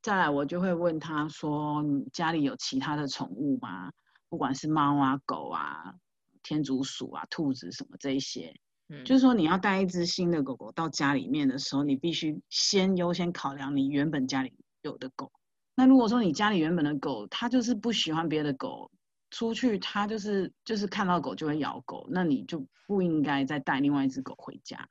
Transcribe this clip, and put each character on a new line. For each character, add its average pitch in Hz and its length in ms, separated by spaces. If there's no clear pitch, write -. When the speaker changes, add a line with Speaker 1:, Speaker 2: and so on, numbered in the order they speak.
Speaker 1:
再 208 140
来 165 140
我 143 120
就 165 160
会 185 140
问 170 260
他 156 300
说， 151 540
你 143 280
家 165 220
里 156 120
有 123 120
其 - 220
他 147 180
的 147 100
宠 - 220
物 131 300
吗？ 95 320
不 170 80
管 143 160
是 151 120
猫 147 300
啊、 139 300
狗 73 240
啊、 78 420
天 151 200
竺 131 200
鼠 - 280
啊、 78 180
兔 143 240
子 90 180
什 - 200
么 90 100
这 139 120
一 135 80
些。 - 340
Speaker 2:
嗯。 143 160
Speaker 1:
就 262 100
是 262 60
说 254 140
你 185 100
要 175 140
带 190 240
一 190 40
只 180 200
新 180 240
的 156 120
狗 135 140
狗 110 160
到 165 160
家 143 260
里 107 140
面 143 180
的 131 120
时 - 180
候， 139 80
你 139 120
必 170 160
须 156 360
先 190 480
优 175 160
先 175 180
考 139 240
量 139 220
你 135 120
原 147 220
本 135 160
家 131 160
里 127 120
有 147 140
的 - 200
狗。 269 140
那 262 100
如 262 100
果 233 120
说 240 140
你 175 100
家 214 180
里 196 80
原 160 160
本 165 80
的 147 140
狗， 123 300
它 - 220
就 247 120
是 233 140
不 214 180
喜 160 180
欢 165 160
别 151 160
的 147 120
狗， - 360
出 226 220
去 220 260
它 208 280
就 220 120
是， 196 320
就 226 120
是 202 100
看 202 200
到 180 140
狗 131 140
就 156 120
会 151 120
咬 - 280
狗， - 240
那 180 140
你 139 200
就 143 220
不 196 160
应 160 200
该 139 220
再 147 140
带 135 220
另 143 120
外 139 120
一 135 40
只 131 140
狗 - 160
回 - 260
家。 - 260